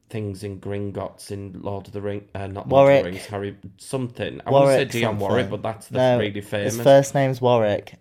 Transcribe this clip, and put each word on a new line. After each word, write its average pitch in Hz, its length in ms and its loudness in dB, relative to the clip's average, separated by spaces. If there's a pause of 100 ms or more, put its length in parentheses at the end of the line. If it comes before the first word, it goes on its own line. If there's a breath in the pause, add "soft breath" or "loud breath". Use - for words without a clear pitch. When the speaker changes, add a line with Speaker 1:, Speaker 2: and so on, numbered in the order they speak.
(100)
Speaker 1:
things 101 320 -8
in 98 180 -10
Gringotts 101 720 -10
in 98 320 -12
Lord 98 240 -8
of 101 60 -20
the 101 80 -10
Ring-, 101 340 -8
uh, 98 120 -10
not 98 220 -10
Lord 139 200 8
Speaker 2:
Warwick. 139 100 8
Speaker 1:
of 123 60 2
the 87 80 -8
Rings, 92 140 -14
Harry 101 300 -10 (200)
something. 120 680 -8
I - 40 -6
wanna 139 180 6
say 135 80 4
Speaker 2:
Warwick - 140 0
Speaker 1:
Dionne 113 280 -2
Warwick, 101 260 0
Speaker 2:
something. 98 60 -8
Speaker 1:
but 101 120 -8
that's 113 260 -10
the 131 100 -4
Speaker 2:
No, 127 200 2
Speaker 1:
really 104 220 -2
Speaker 2:
his 98 80 -16
Speaker 1:
famous. 107 320 -4
Speaker 2:
first 139 340 6
name's 135 280 0
Warwick, 113 580 2